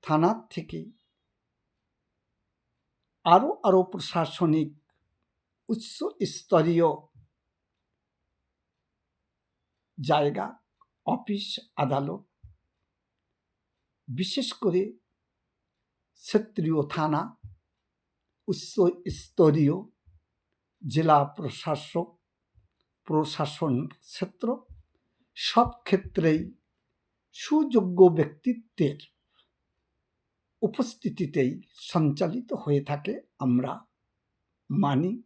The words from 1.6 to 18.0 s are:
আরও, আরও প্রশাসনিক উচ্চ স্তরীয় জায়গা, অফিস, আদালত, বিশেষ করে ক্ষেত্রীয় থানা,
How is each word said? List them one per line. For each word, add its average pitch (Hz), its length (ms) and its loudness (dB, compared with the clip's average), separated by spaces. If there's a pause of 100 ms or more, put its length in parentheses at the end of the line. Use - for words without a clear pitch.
আরও, 190 240 6 (140)
আরও 190 200 6
প্রশাসনিক 160 840 -2 (1000)
উচ্চ - 280 -6 (260)
স্তরীয় 170 680 2 (3000)
জায়গা, 147 500 0 (580)
অফিস, 202 420 -4 (280)
আদালত, 139 480 -4 (1800)
বিশেষ 190 460 -2
করে 185 300 0 (1400)
ক্ষেত্রীয় 165 600 -2 (100)
থানা, 156 320 -2 (1300)